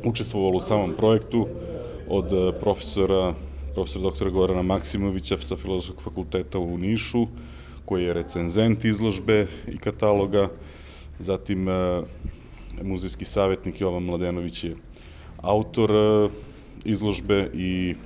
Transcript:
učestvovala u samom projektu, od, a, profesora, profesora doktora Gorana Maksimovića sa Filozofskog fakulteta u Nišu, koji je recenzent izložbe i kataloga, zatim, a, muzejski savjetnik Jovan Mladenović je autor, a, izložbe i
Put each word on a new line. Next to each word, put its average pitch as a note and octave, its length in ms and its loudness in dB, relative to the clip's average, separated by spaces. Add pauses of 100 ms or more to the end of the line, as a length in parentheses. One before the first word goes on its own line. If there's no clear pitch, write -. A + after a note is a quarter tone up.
učestvovala G2+ 520 2
u F2+ 40 4
samom F#2+ 360 2
projektu, A2 500 4 (600)
od, F#3+ 240 0
a, F#2 280 4
profesora, F#2+ 760 2 (400)
profesora F#2 280 -2
doktora F#2+ 280 0
Gorana F#2 320 4
Maksimovića F#2+ 760 0
sa - 180 -6
Filozofskog F#2 460 -6
fakulteta F2+ 560 -4
u F2 200 -2
Nišu, A2+ 480 0 (580)
koji F2+ 200 0
je F2 100 0
recenzent F2+ 720 2
izložbe G#2 600 2 (220)
i - 100 -10
kataloga, G2+ 680 2 (720)
zatim, F#2+ 500 -2
a, F#2 340 2 (800)
muzejski F#2 420 -4
savjetnik F#2+ 560 0
Jovan F2+ 220 0
Mladenović F2 600 -2
je E2 120 -6 (680)
autor, G#2+ 500 2
a, G#2+ 360 6 (560)
izložbe G2 720 0
i F#2 400 0 (120)